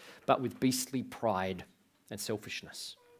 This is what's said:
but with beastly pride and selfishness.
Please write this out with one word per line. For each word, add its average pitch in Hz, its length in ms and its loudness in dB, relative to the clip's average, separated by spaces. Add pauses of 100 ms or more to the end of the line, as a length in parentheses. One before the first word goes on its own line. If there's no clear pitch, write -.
(240)
but 135 160 6
with 120 180 -2
beastly 127 440 2
pride 95 640 0 (460)
and 107 80 -8
selfishness. - 760 -6 (240)